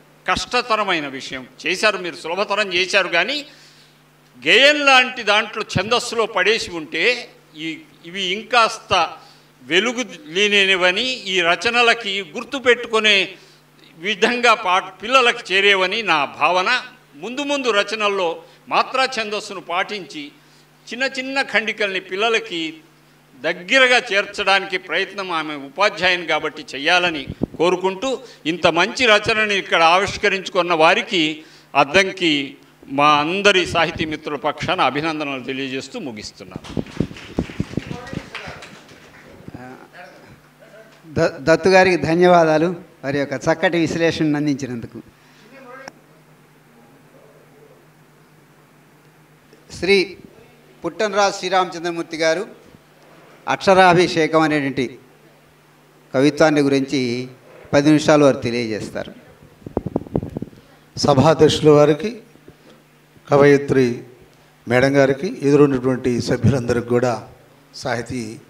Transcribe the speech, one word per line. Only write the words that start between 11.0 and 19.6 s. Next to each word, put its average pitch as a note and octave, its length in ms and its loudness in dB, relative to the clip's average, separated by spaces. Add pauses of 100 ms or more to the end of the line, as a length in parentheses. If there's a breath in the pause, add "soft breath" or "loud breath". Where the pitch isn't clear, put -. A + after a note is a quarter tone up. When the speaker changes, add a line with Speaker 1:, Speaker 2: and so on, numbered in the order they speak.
Speaker 1:
ఈ F#3 80 0
రచనలకి A3+ 720 0 (220)
గుర్తుపెట్టుకునే A3+ 840 0 (840 soft breath)
విధంగా A3 560 0
పా-, F#3+ 380 0 (100)
పిల్లలకి A#3+ 400 2 (120)
చేరేవని G3 480 2
నా D#3+ 220 0
భావన. D#3+ 460 0 (460)
ముందు A#3 240 -10
ముందు C#4+ 300 -4
రచనల్లో G3+ 580 -2 (400 soft breath)
మాత్రా A3+ 360 0
ఛందస్సును G#3 560 -6